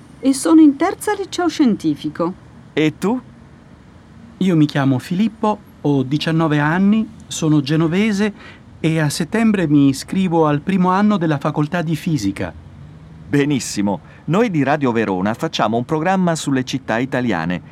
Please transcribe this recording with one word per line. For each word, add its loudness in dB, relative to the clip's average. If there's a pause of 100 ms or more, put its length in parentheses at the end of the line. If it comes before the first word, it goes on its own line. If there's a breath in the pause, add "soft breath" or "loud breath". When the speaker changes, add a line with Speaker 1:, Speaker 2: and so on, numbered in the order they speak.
(200)
Speaker 1:
e 2
sono 4
in 8
terza -2
liceo -4
scientifico. 0 (400)
Speaker 2:
E 0
tu? -2 (1160)
Speaker 3:
Io 2
mi 6
chiamo 0
Filippo, -2 (220)
ho 0
diciannove 0
anni, 0 (120)
sono 0
genovese 0 (460 loud breath)
e 0
a 0
settembre 0
mi 4
iscrivo 0
al 0
primo 0
anno 2
della 0
facoltà -2
di -2
fisica. -4 (680)
Speaker 2:
Benissimo. -2 (120)
Noi 2
di 0
Radio 0
Verona 0
facciamo -2
un -2
programma 0
sulle -2
città -4
italiane. -2 (120)